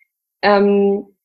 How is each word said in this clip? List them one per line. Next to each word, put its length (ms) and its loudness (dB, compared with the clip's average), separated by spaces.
ähm, 640 0